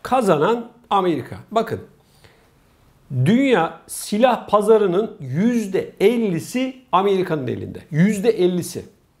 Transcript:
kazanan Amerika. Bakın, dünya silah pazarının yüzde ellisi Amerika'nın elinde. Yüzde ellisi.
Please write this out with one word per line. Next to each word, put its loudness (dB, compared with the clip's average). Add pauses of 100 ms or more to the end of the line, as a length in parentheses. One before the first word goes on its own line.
kazanan 0 (200)
Amerika. -2 (160)
Bakın, -2 (1500)
dünya 2
silah 0
pazarının 2
yüzde -2
ellisi 0 (160)
Amerika'nın 0
elinde. -8 (120)
Yüzde 2
ellisi. -2 (340)